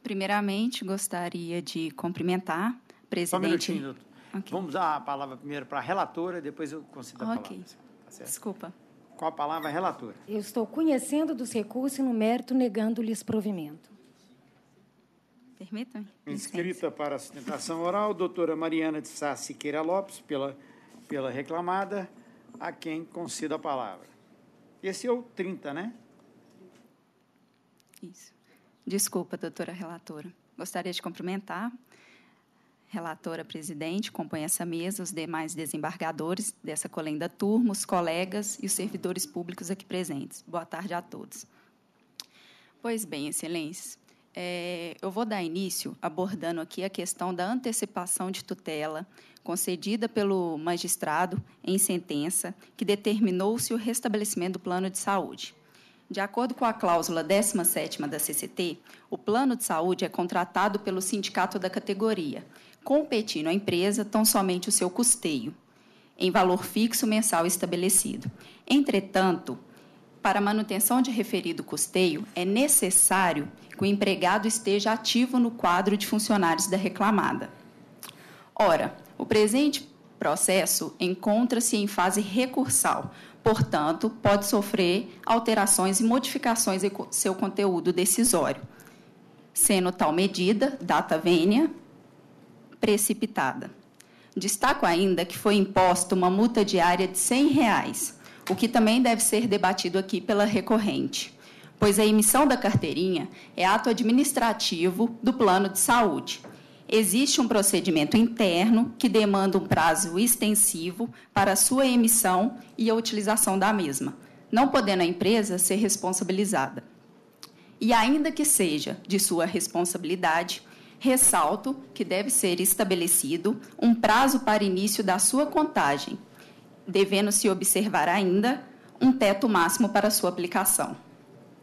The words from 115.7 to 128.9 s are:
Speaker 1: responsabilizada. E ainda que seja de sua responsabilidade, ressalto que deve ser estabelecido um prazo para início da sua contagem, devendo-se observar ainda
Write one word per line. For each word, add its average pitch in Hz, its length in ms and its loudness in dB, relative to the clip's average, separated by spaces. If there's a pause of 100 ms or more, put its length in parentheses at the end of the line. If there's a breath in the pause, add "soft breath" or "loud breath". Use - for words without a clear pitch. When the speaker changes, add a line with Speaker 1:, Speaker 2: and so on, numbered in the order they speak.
Speaker 1:
responsabilizada. 190 1080 0 (1000 loud breath)
E 220 100 2
ainda 269 400 4
que 302 140 -2
seja 151 640 0
de 190 120 2
sua 170 260 2
responsabilidade, 175 1160 -2 (380 loud breath)
ressalto 214 760 2 (180)
que 196 120 -4
deve 196 240 -2
ser 175 320 0
estabelecido 175 1000 0 (220 loud breath)
um 233 140 6
prazo 233 460 6
para 214 220 2
início 196 400 0
da 190 160 2
sua 269 260 2
contagem, 202 720 0 (720 loud breath)
devendo-se 196 640 2
observar 185 580 2
ainda 202 560 2 (380 loud breath)